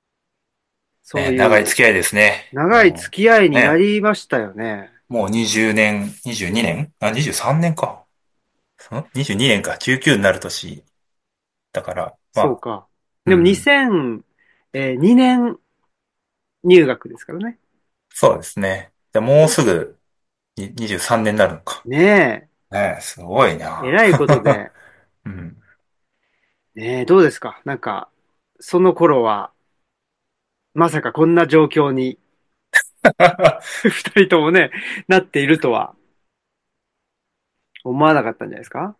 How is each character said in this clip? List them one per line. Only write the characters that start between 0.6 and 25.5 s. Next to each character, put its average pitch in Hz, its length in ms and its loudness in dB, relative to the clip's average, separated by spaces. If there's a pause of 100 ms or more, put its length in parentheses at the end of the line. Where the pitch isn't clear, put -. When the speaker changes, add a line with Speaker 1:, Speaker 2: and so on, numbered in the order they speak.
Speaker 1:
そ - 160 -12
う - 40 -2
い 135 80 -4
う - 20 -2
Speaker 2:
ね、 127 60 -2
長 107 220 4
い 104 40 2
付 - 180 -2
き 120 40 6
合 110 60 6
い - 20 2
で 90 100 0
す - 100 -2
ね。 104 380 2
Speaker 1:
長 185 320 2
い 170 100 6
付 - 300 -16
き 226 60 4
合 220 140 6
い 175 60 4
に 143 60 0
な 123 180 4
り 202 280 2
ま 208 140 0
し - 100 -14
た 139 120 -4
よ 104 160 -8
ね。 107 360 -10 (180)
Speaker 2:
も 110 200 -4
う - 0 -
ね。 - 0 -
も - 0 -
う - 20 -6
二 113 160 -2
十 110 280 0
年、 104 400 -2 (120)
二 123 80 -10
十 101 160 -8
二 110 120 -4
年？ 92 380 -6
あ、 107 120 -4
二 120 100 -4
十 139 100 -4
三 156 300 -2
年 170 120 -2
か。 - 300 -8 (880)
ん？ 147 220 -10
二 131 100 -6
十 113 120 -6
二 123 120 0
年 104 140 0
か。 - 160 -8
十 131 200 -2
九 131 200 2
に 101 40 -4
な 98 80 2
る 92 120 -2
年。 80 420 -14 (880)
だ - 120 -8
か 90 100 -12
ら、 90 200 -8 (220)
ま 107 80 0
あ。 - 40 2
Speaker 1:
そ 135 40 -2
う 113 80 -8
か。 107 260 -12 (400)
で 185 100 4
も、 - 20 4
Speaker 2:
う 170 40 4
ん。 - 40 4
Speaker 1:
二 190 100 4
千、 202 680 0 (480)
え 135 180 -6
ー、 127 80 -6
二 202 160 4
年 247 420 2 (1080)
入 180 200 8
学 127 220 -6
で - 100 -18
す - 60 -20
か - 80 -20
ら 165 80 -12
ね。 233 200 -12 (500)
Speaker 2:
そ - 240 2
う - 20 -2
で - 80 -10
す - 160 -12
ね。 95 320 -6 (220)
で、 107 80 0
も 143 240 4
う - 20 2
す 156 160 0
ぐ、 87 340 -2 (600)
に、 98 180 -14
二 113 120 -10
十 95 120 -6
三 113 240 -2
年 107 120 -2
に 104 40 -2
な 95 80 4
る 85 60 -8
の 80 80 -18
か。 - 240 -14
Speaker 1:
ね 151 640 2 (220)
え。 98 40 -12
Speaker 2:
ね 98 220 -4
え、 - 40 -18
す - 200 -16
ご 101 260 0
い 80 100 -4
な。 82 280 -12
Speaker 1:
え 131 60 -6
ら 214 140 2
い 196 60 4
こ 143 160 0
と 143 160 2
で。 117 320 -2
Speaker 2:
<laughs> - 60 -20 (420)
う 113 60 -14
ん。 92 260 -16 (1160)